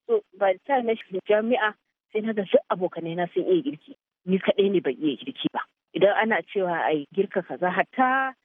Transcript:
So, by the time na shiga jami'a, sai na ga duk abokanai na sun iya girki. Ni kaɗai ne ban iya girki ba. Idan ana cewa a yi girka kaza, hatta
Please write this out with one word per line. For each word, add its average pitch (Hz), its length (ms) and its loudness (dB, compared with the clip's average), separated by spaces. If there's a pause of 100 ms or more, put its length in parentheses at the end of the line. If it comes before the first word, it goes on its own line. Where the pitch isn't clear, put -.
So, 220 140 0 (160)
by 190 160 2
the 185 120 -14
time 262 200 0
na 226 80 0
shiga 190 260 -8 (100)
jami'a, 214 440 2 (380)
sai 214 80 -2
na 220 120 -2
ga 208 100 -2
duk 185 280 2
abokanai 170 460 -4
na 175 180 0
sun 180 120 0
iya 180 160 2
girki. 277 320 -8 (320)
Ni 185 120 2
kaɗai 202 320 2
ne 190 100 2
ban 139 180 -2
iya 147 180 0
girki - 360 -6
ba. 185 80 -6 (340)
Idan 185 200 4
ana 214 280 0
cewa 180 320 -2
a 135 160 0
yi 151 240 -2
girka 196 320 -2
kaza, 160 240 -4
hatta 254 640 0 (100)